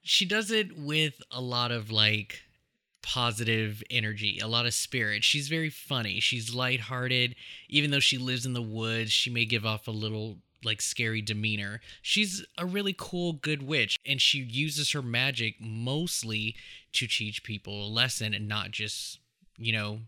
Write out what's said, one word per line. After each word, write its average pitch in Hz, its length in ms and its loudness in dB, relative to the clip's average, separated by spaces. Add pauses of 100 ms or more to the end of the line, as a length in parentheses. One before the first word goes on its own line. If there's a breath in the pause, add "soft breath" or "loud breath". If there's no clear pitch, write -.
she - 200 4
does 208 260 0
it 202 260 0
with 151 440 0 (100)
a 127 80 -8
lot 120 320 0
of, 110 180 -2
like, 107 520 4 (600)
positive 110 880 0
energy, 107 500 0
a 107 80 -4
lot 117 180 2
of 117 80 2
spirit. 110 500 0
She's 143 240 4
very 160 220 0
funny. 110 500 -2
She's 117 340 0
lighthearted. 127 840 2 (340 loud breath)
Even 147 200 4
though 139 120 4
she - 160 4
lives 127 280 -2
in 131 60 -2
the 120 100 0
woods, 113 520 0
she - 160 2
may 120 160 2
give 110 200 0
off 110 220 -2
a 113 40 -4
little, 107 480 -4 (220)
like, 110 200 -2
scary 110 400 0
demeanor. 107 580 -2 (220 loud breath)
She's 196 440 0 (120)
a 175 80 -2
really 190 320 -2
cool, 175 340 -2
good 147 320 -2
witch, 131 420 2
and 135 160 0
she - 180 6
uses 139 520 0
her 147 100 0
magic 117 600 0
mostly 113 960 -2 (340 loud breath)
to - 160 0
teach 107 340 -2
people 101 460 -8
a - 0 -
lesson 113 460 0
and 104 120 -4
not 107 260 -2
just, - 480 -6 (380)
you 113 140 -2
know 107 360 -2